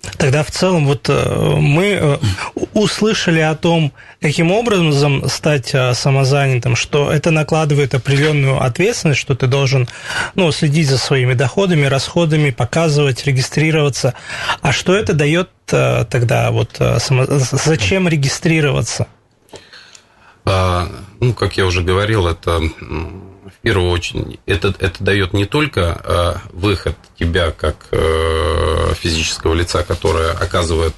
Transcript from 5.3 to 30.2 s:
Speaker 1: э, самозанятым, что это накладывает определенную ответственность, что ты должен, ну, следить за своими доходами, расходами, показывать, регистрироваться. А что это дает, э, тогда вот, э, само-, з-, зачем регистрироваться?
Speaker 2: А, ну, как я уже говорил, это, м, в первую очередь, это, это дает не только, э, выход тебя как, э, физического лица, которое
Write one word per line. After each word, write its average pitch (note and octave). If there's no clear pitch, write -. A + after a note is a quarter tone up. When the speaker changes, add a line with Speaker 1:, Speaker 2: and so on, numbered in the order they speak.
Speaker 1:
э, B2+
самозанятым, C3+
что C#3+
это D3+
накладывает D3+
определенную C#3
ответственность, E3+
что -
ты B2+
должен, C3
ну, F3
следить D3+
за C3+
своими C3
доходами, D3
расходами, D3+
показывать, C#3+
регистрироваться. C#3+
А D3
что F3+
это G#3+
дает, D#3
э, B2+
тогда A#2
вот, A#2
э, A#2+
само-, B2+
з-, C#3
зачем D#3+
регистрироваться? D3+
Speaker 2:
А, F2+
ну, B2
как G2+
я G2
уже F2+
говорил, F#2+
это, E2+
м, E2
в -
первую G2
очередь, -
это, G2
это G2
дает G2
не G2+
только, G2+
э, F2
выход F#2+
тебя E2+
как, -
э, D#2+
физического E2
лица, E2
которое E2